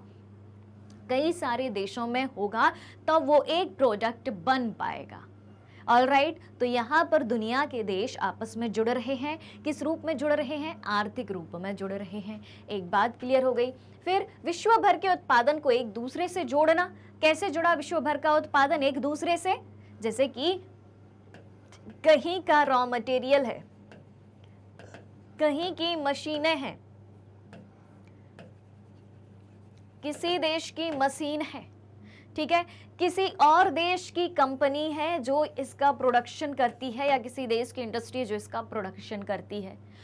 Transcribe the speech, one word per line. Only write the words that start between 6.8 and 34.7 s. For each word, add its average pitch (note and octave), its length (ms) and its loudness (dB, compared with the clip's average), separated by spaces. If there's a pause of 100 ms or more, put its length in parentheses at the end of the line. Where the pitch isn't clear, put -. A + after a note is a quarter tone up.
पर D#4 120 4
दुनिया A#3 420 0
के C4 180 -6
देश G3 340 -2
आपस G#3 400 -4
में A3+ 140 -4
जुड़ A3 180 0
रहे B3 260 -2
हैं। D4 480 -8
किस D4 200 -4
रूप D#4 220 -2
में D#4 120 -2
जुड़ D4 160 0
रहे D4 240 -2
हैं? D4+ 280 -10
आर्थिक G#3 460 -4
रूप F3 240 -10
में F#3+ 200 -6
जुड़ F#3+ 180 -8
रहे G3+ 260 -10
हैं। G#3 500 -14
एक F#3 220 -6
बात A3 280 2
क्लियर C4 240 2
हो B3+ 100 2
गई। B3 180 0 (340)
फिर F#4+ 220 0 (180)
विश्व F4 260 0
भर F4+ 260 4
के F#4+ 120 -2
उत्पादन D#4 500 2
को C#4+ 120 2
एक A#3+ 160 2
दूसरे B3+ 400 -4
से F4+ 160 -4
जोड़ना, D#4 520 2 (260)
कैसे D#4 280 2
जुड़ा E4 240 2
विश्व D#4 260 -2
भर D4 180 0
का D4+ 160 2
उत्पादन D4+ 500 2
एक C4+ 160 0
दूसरे D4+ 380 0
से? F#4+ 200 0 (440)
जैसे A3+ 260 0
कि F4 340 -2 (1300)
कहीं D#4 520 4
का D4 220 6
रॉ B3+ 220 2
मटेरियल B3+ 600 2
है, - 180 -6 (1800)
कहीं D#4 340 0
की E4+ 220 -2
मशीनें D4+ 600 0
हैं, C4 240 -8 (3250)
किसी E4+ 360 -2
देश D#4 300 -2
की D#4+ 220 -6
मशीन C#4+ 500 -2
है, C#4+ 300 -10 (640)
ठीक D#4 160 -4
है, - 480 -2
किसी F4+ 280 0
और F4 420 6
देश F4 400 -2
की F4 180 -2
कंपनी C#4+ 640 0